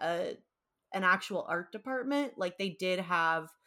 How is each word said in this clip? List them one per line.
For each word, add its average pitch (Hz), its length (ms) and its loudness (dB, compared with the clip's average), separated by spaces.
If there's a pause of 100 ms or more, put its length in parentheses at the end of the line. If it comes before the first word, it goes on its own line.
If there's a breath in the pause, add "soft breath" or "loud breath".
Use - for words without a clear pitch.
a, 170 340 0 (560)
an 190 120 0
actual 185 440 2
art 175 240 -2
department. 254 680 -2
Like, 180 200 -4
they 196 120 -2
did 185 300 -2
have 165 500 2 (160 soft breath)